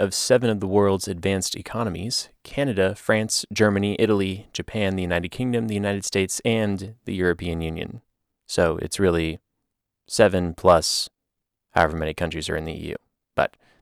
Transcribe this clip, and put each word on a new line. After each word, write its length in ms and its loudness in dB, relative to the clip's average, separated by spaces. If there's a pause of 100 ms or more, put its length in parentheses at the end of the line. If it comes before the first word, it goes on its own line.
of 140 0
seven 360 2
of 100 0
the 60 -2
world's 400 4
advanced 480 -2
economies: 760 -6 (160)
Canada, 500 0
France, 580 0
Germany, 480 4
Italy, 520 0
Japan, 440 -2
the 60 -2
United 260 0
Kingdom, 400 -4
the 60 -4
United 300 -2
States, 400 -2
and 500 -2 (100)
the 100 -6
European 460 0
Union. 400 -8 (480)
So 320 2
it's 180 -6
really 400 2 (680)
seven 460 2
plus 540 4 (640)
however 240 2
many 180 -2
countries 340 -4
are 80 -4
in 80 -6
the 80 -8
E 160 -10
U. 80 -8 (400)
But 200 -2 (260)